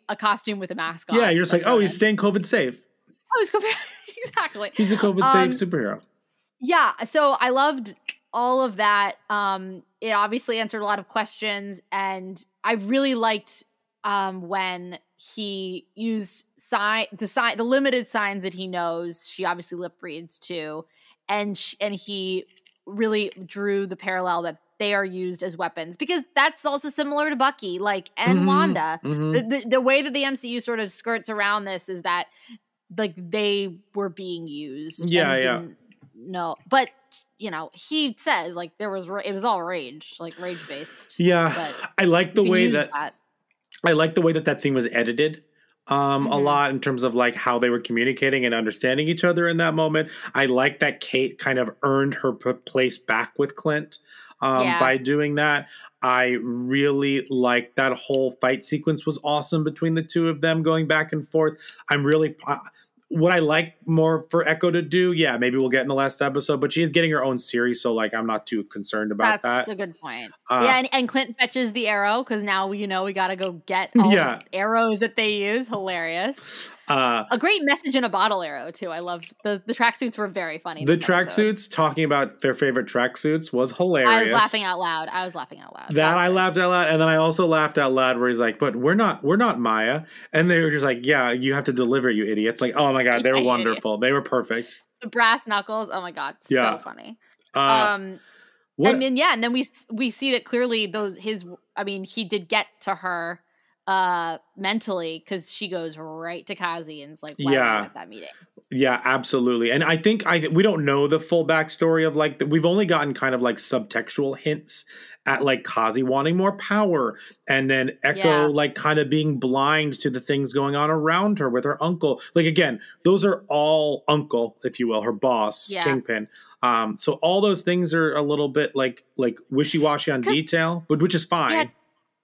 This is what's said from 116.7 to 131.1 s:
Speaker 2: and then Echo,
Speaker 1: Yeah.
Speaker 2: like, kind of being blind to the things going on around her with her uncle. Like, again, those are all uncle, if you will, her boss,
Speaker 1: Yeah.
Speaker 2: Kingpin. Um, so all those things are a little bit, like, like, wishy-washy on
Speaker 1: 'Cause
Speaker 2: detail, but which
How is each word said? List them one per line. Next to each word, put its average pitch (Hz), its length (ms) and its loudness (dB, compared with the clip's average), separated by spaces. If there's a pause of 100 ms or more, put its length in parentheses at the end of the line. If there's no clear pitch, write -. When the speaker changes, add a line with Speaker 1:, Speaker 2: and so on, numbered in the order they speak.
Speaker 2:
and 135 200 2
then 131 340 2
Echo, 151 160 2
Speaker 1:
Yeah. 151 260 6
Speaker 2:
like, 147 300 2
kind 151 220 2
of 147 120 2
being 151 300 2
blind 135 640 0
to 147 80 0
the 123 120 -6
things 139 320 -2
going 139 220 0
on 147 140 2
around 165 500 2
her 139 100 0
with 123 160 0
her 143 180 -2
uncle. 160 380 0 (120)
Like, 170 120 4
again, 156 340 2 (240)
those 185 220 4
are - 240 2
all 151 580 2
uncle, 143 560 0
if - 160 -6
you 120 80 0
will, 107 140 0
her 113 100 -2
boss, 110 580 0
Speaker 1:
Yeah. 185 140 -4
Speaker 2:
Kingpin. 117 460 -2 (340)
Um, 113 340 2
so - 160 -2 (100)
all 185 180 4
those 202 220 2
things 175 300 0
are 156 220 2
a 147 60 0
little 147 260 0
bit, 139 260 -2
like, 127 300 -2 (140)
like, 120 200 0 (120)
wishy-washy 147 640 0
on 127 120 0
Speaker 1:
'Cause 392 100 2
Speaker 2:
detail, 165 540 0
but 151 140 2
which 175 140 2